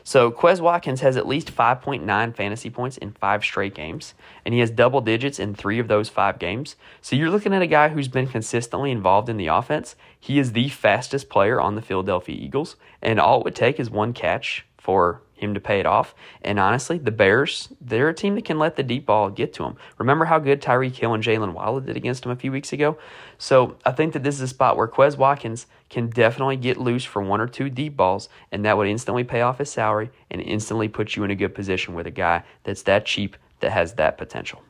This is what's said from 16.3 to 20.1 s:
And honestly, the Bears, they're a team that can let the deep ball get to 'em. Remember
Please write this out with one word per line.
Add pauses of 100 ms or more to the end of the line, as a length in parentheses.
And
honestly,
the
Bears, (140)
they're
a
team
that
can
let
the
deep
ball
get
to
'em. (220)
Remember